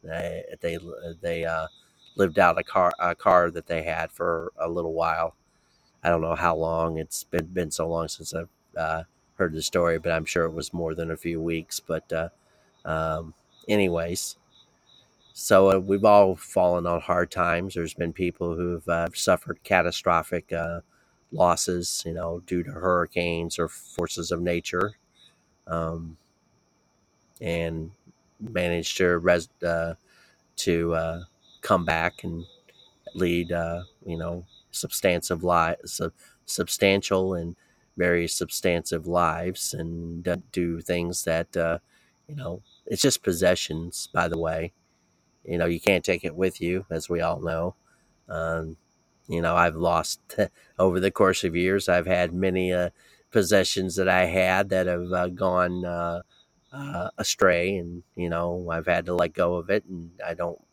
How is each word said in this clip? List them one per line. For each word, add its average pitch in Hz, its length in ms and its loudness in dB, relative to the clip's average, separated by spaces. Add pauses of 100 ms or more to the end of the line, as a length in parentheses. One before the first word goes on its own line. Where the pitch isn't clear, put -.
They, 82 400 -8 (180)
they, 85 180 -4 (420)
they, 85 240 -2
uh, 80 220 -2 (480)
lived 95 240 2
out 87 180 6
a 87 60 -2
car, 90 360 2
a 87 140 0
car 87 380 4
that 85 160 -10
they 82 160 -2
had 82 280 -4
for 85 460 -2
a 82 100 -2
little 85 260 -2
while. 82 420 0 (680)
I 87 60 2
don't 85 120 4
know 82 140 0
how 85 200 2
long. 82 420 0
It's - 280 -8
been, 82 220 -2
been 90 240 -4
so 82 160 -2
long 82 200 -2
since - 260 -12
I've, 85 160 -6 (260)
uh, 80 280 -4 (320)
heard 87 180 0
the 78 80 -6
story, 85 380 2
but 85 120 -2
I'm 80 140 0
sure 85 200 0
it 80 80 -4
was 80 200 -8
more 82 220 -4
than 82 160 -4
a 80 60 -6
few 85 220 -4
weeks. 82 400 -4
But, - 320 -6
uh, 82 180 -4 (560)
um, 80 500 -4 (320)
anyways, 87 680 0 (960)
so, 95 380 6
uh, 95 80 6
we've 98 260 0
all 104 300 8
fallen 87 520 0
on 85 140 0
hard 90 280 0
times. 87 460 -2
There's 82 180 -4
been 85 200 -4
people 87 420 -4
who've, 87 340 -4
uh, 85 240 0
suffered - 500 0
catastrophic, 87 880 0
uh, 85 300 -4 (500)
losses, 87 760 0
you 82 80 -6
know, 85 340 -6
due 87 160 -2
to 76 80 -8
hurricanes 85 880 0
or 85 80 0
forces - 640 -6
of 85 100 -2
nature, 90 520 -2 (720)
um, 82 500 -6 (1200)
and 82 500 -4 (480)
managed 87 580 -2
to 87 220 4
res-, 87 300 2 (120)
uh, 85 320 -2 (640)
to, 85 400 0
uh, 82 280 -4 (380)
come 90 240 2
back 82 380 0
and 85 220 -6 (680)
lead, 87 380 0
uh, 85 320 -2 (220)
you 85 120 -6
know, 85 280 -6 (260)
substantive 87 720 -2
li-, 85 320 2 (100)
sub-, - 280 -6 (320)
substantial 95 880 2
and 85 220 -6 (420)
very 87 300 2
substantive 85 800 -2
lives 85 640 0
and 85 500 -8
d-, 87 120 0 (160)
do 85 300 -2
things 87 440 -2
that, 82 320 -2
uh, 82 220 0 (480)
you 147 80 -12
know, 104 260 -8 (240)
it's 104 160 -4
just - 220 2
possessions, 87 920 0
by 85 140 2
the 82 100 -2
way. 82 340 -2 (720)
You 85 140 -4
know, 85 80 2
you 85 140 0
can't 92 260 4
take 87 180 0
it 80 120 -6
with 92 260 0
you, 90 280 -2
as 80 200 -6
we 85 120 0
all 82 200 -2
know. 82 340 -4 (540)
Um, 82 480 -4 (500)
you 85 140 -2
know, 85 140 2
I've 87 200 4
lost, 85 460 0 (360)
<laughs> - 220 -20
over 92 200 4
the 98 120 2
course 95 320 4
of 85 120 -2
years, 92 340 2
I've 87 160 4
had 90 280 0
many, 92 400 0
uh, 87 160 0 (420)
possessions 95 640 2
that 92 140 2
I 92 160 6
had 92 440 2
that 92 180 2
have, 90 240 -2
uh, 90 180 0
gone, 90 560 0
uh, 87 360 -4 (520)
uh, 139 440 -8
astray. 92 600 2
And, 87 260 -8 (120)
you 87 140 -2
know, 87 400 -2
I've 82 180 -4
had 85 200 2
to 90 80 -2
let 87 180 2
go 87 220 2
of 85 140 -6
it, 101 160 2
and 85 260 -12 (140)
I 85 80 -6
don't 85 260 -6 (140)